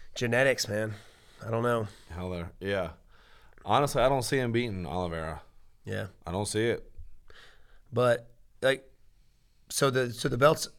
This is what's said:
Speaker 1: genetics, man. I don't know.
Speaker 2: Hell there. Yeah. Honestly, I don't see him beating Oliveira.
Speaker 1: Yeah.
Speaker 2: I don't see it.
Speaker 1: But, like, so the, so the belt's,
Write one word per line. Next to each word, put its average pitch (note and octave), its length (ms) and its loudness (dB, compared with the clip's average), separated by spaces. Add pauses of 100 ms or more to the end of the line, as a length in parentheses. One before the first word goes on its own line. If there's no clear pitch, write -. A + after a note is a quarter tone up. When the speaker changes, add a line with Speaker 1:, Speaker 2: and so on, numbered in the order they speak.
(160)
Speaker 1:
genetics, B2 520 2
man. G#2+ 260 -2 (520)
I G#2+ 60 -8
don't A#2 120 0
know. A#2 240 0 (260)
Speaker 2:
Hell F2+ 180 -8
there. F2 280 -8
Yeah. F#2 300 -2 (760)
Honestly, C3+ 360 2
I B2+ 80 6
don't C3+ 140 2
see C#3 140 0
him B2 140 0
beating A2 340 -2
Oliveira. E2 560 -4 (440)
Speaker 1:
Yeah. G2+ 220 -6 (180)
Speaker 2:
I F2 60 -8
don't G2 160 -2
see A2 180 0
it. - 240 -2 (1040)
Speaker 1:
But, A#2+ 360 2 (320)
like, - 280 0 (800)
so C#3 200 2
the, B2 220 2
so - 160 -2
the A#2+ 100 -2
belt's, D3 300 6 (120)